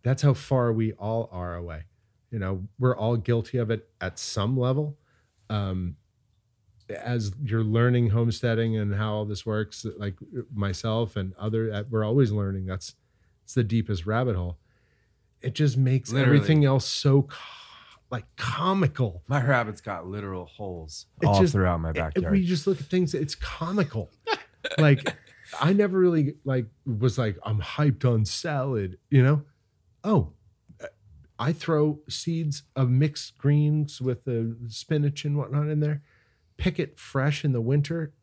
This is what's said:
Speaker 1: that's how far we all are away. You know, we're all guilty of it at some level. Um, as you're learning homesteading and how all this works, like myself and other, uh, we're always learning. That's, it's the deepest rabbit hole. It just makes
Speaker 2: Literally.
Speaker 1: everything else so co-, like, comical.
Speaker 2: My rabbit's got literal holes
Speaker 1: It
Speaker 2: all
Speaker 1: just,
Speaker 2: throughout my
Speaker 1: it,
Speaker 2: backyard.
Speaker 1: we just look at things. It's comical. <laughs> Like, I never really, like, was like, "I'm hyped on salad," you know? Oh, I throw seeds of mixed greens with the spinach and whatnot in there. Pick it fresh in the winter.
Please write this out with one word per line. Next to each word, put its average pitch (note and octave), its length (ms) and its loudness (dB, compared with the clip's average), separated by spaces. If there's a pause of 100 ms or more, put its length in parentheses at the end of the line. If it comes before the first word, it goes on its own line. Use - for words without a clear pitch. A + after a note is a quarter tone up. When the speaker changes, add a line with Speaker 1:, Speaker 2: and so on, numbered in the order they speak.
Speaker 1:
that's B2+ 180 0
how C#3 140 6
far B2 360 0
we A2 220 0
all A2+ 400 -6
are F2 220 -6
away. E2 300 -10 (460)
You A#2 80 -6
know, F#2+ 300 -4 (100)
we're B2 160 2
all A2+ 220 0
guilty A#2 400 -2
of A2+ 140 0
it A2 180 -4 (140)
at F#2 160 -6
some A2 360 -2
level. C3 440 -2 (500)
Um, F#2+ 480 -4 (920)
as G#2+ 420 -4 (100)
you're A2+ 220 -2
learning A#2+ 460 2
homesteading A2+ 680 0
and G2+ 200 -2
how G#2+ 180 -2
all G#2+ 100 -2
this G#2 220 -8
works, G#2+ 400 -4 (100)
like G2+ 200 -6 (380)
myself G#2 600 -2
and F#2+ 220 -6
other, A2 340 -2
uh, G#2+ 160 -6
we're A2 160 0
always A#2 280 4
learning. G2 340 -2
That's, F#2 300 -8 (480)
it's - 100 -18
the B2 100 2
deepest G#2 400 -2
rabbit A2 320 0
hole. F2 220 -4 (840)
It C3+ 140 -4
just C#3 240 2
makes B2+ 340 2
Speaker 2:
Literally. C3 240 6
Speaker 1:
everything D3+ 300 6
else C3+ 180 4
so C#3 380 4
co-, - 160 -6 (720)
like, A#2 160 -8 (100)
comical. C#3 880 0
Speaker 2:
My C#3 160 0
rabbit's A#2+ 380 0
got F2+ 260 -8
literal F#2+ 380 -8
holes F2 640 -12 (160)
Speaker 1:
It E3+ 60 2
Speaker 2:
all G2+ 120 6
Speaker 1:
just, F3 140 6
Speaker 2:
throughout F2+ 260 4
my D#2+ 100 -4
Speaker 1:
it, D#2 60 -4
Speaker 2:
backyard. E2 340 -2
Speaker 1:
we G3 140 4
just F3 220 0
look F#3+ 120 0
at C#3+ 100 -10
things. F3+ 260 0
It's C#3+ 200 -2
comical. E3 760 -4 (160)
<laughs> A4 120 -4 (400)
Like, C#3+ 360 4 (460)
I D#3+ 140 4
never G3 240 2
really, E3 460 4
like, C3 220 -2 (200)
was A#2+ 320 0
like, A2 240 -2
"I'm G#2+ 180 -2
hyped C#3+ 500 -2
on A2 140 2
salad," C3 720 -4 (140)
you C3+ 120 8
know? C#3+ 200 4 (600)
Oh, D3 300 2 (1040)
I C3 140 0
throw D3+ 560 0
seeds E3 540 -4 (140)
of C3 120 2
mixed C#3+ 480 0
greens D3 640 2
with B2+ 240 -4
the A2+ 320 -2 (120)
spinach C#3+ 560 -2
and D3 120 -2
whatnot D3 320 -2
in D3+ 120 0
there. D3+ 220 -2 (540)
Pick - 220 -2
it D3 200 -6
fresh C#3+ 460 -2
in C#3+ 80 2
the A#2+ 80 0
winter. D3 600 -2